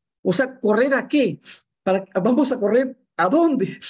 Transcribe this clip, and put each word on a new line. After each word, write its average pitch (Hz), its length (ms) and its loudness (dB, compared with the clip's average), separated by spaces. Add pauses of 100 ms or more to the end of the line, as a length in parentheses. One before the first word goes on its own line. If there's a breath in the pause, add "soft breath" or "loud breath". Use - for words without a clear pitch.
(220)
O 185 100 0
sea, 262 280 -4
¿correr 226 320 0
a 247 160 -2
qué? 226 320 0 (420 loud breath)
Para, 190 220 0 (180)
¿vamos 254 300 0
a 247 80 -4
correr 247 380 0 (180)
a 175 140 2
dónde? 285 480 0 (120)